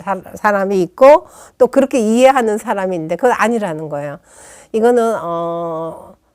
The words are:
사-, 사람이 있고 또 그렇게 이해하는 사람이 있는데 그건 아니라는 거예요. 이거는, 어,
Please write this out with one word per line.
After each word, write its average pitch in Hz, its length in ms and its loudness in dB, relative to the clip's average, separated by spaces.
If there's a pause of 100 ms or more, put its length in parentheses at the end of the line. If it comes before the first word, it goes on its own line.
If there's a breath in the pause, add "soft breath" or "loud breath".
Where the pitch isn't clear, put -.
사-, 190 200 -6 (120)
사람이 196 460 0
있고 277 460 6 (320 loud breath)
또 247 80 4
그렇게 269 320 0
이해하는 233 580 2
사람이 196 400 -4
있는데 165 200 -6
그건 247 200 0
아니라는 196 540 -4
거예요. 147 300 -10 (520 loud breath)
이거는, 226 480 0
어, 170 920 -8 (200)